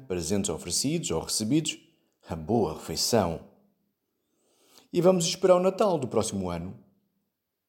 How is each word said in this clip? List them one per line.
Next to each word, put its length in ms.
presentes 420
oferecidos 640
ou 100
recebidos, 560
a 80
boa 380
refeição. 680
E 100
vamos 260
esperar 300
o 60
Natal 360
do 80
próximo 420
ano. 260